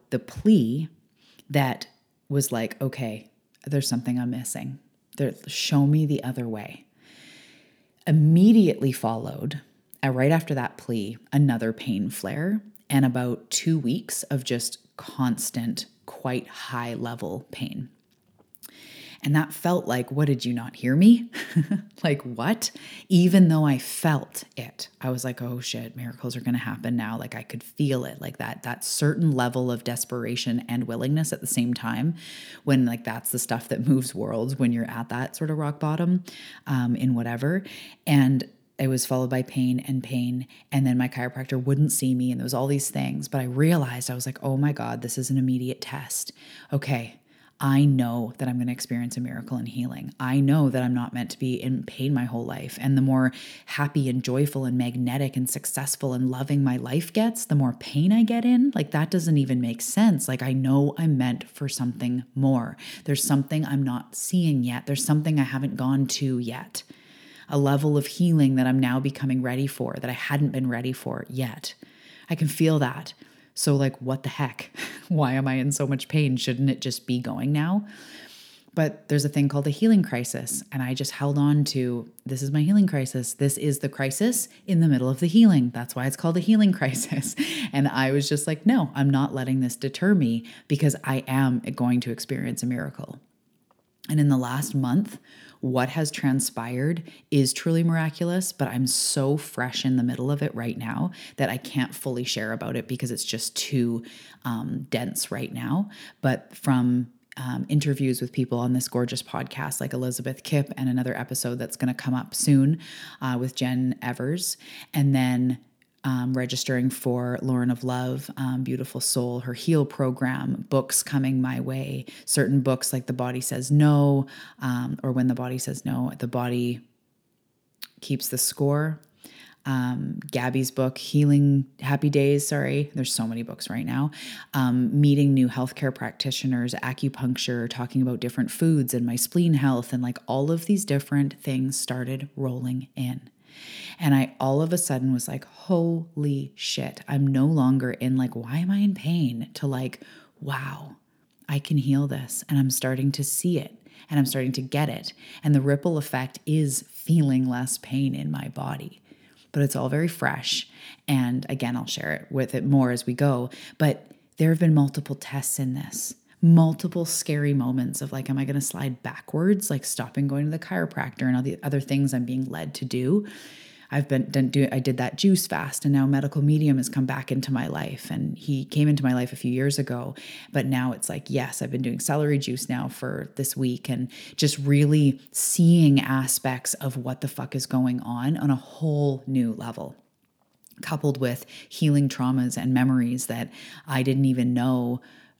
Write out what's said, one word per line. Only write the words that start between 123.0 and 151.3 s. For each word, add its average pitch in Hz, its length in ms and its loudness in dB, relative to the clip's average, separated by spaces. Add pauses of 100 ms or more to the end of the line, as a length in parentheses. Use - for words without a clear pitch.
The 131 60 -4
Body 127 280 -4
Says 127 300 -4
No, 143 560 6 (320)
um, 127 440 -4
or 135 80 -2
When 127 140 2
the 127 80 2
Body 127 240 -4
Says 135 260 -6
No, 123 360 -2
The 123 80 -4
Body 123 540 -2 (1200)
Keeps - 280 -4
the 131 80 -6
Score, 151 640 0 (640)
um, 131 540 -2 (100)
Gabby's 127 400 -2
book, 135 300 -2
Healing 143 640 4 (140)
Happy 143 320 0
Days, 143 360 2
sorry, 143 460 -2
there's 131 180 -4
so 113 140 -2
many 113 160 -6
books - 260 -10
right 113 180 -6
now, 139 260 -2 (420)
um, 127 480 2
meeting 143 320 6
new 127 160 6
healthcare 127 440 -2
practitioners, 123 920 -2
acupuncture, 127 840 -2
talking 123 360 -2
about 123 160 -2
different 120 320 -4
foods 156 420 2
and 120 140 0
my 120 80 -2
spleen 170 400 2
health, 131 360 2
and, 123 120 -2
like, 123 240 -4
all 139 240 0
of 165 160 -2
these 202 180 2
different 139 560 0
things 131 380 -2
started 131 560 -6
rolling 127 600 -4
in. 127 360 -6 (680)
And 147 140 4
I 135 260 2
all 135 220 2
of 160 120 0
a 175 40 2
sudden 131 360 0
was 123 140 -2
like, 127 180 -10
"Holy 165 1120 -2
shit, - 520 -8
I'm 143 180 2
no 135 200 4
longer 131 460 4
in, 127 260 0
like, 123 180 -2
why 117 220 -6
am 180 140 0
I 202 80 2
in 202 140 4
pain?" 135 600 0
to, - 140 -4
like, 131 340 -4 (380)
"Wow, 139 580 -8 (500)